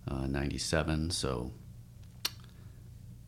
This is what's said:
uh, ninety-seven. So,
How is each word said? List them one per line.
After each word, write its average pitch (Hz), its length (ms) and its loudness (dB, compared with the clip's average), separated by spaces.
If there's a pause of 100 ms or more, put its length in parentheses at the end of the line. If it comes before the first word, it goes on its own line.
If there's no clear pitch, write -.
uh, 67 200 2
ninety-seven. 78 840 4
So, 64 400 2 (1800)